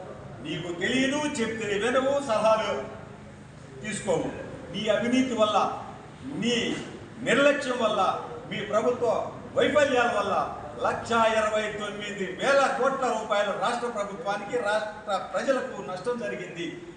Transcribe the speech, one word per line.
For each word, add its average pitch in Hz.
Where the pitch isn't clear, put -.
నీకు 175
తెలియదు, 262
చెప్తే 220
వినవు, 262
సలహాలు 214
తీసుకోవు. 196
నీ 214
అవినీతి 240
వల్ల, 214
నీ 226
నిర్లక్ష్యం 247
వల్ల, 202
మీ 214
ప్రభుత్వ 233
వైఫల్యాల 269
వల్ల 185
లక్షా 233
ఇరవై 214
తొమ్మిది 202
వేల 254
కోట్ల 254
రూపాయలు 208
రాష్ట్ర 240
ప్రభుత్వానికి, 202
రాష్ట్ర 208
ప్రజలకు 240
నష్టం 240
జరిగింది. 175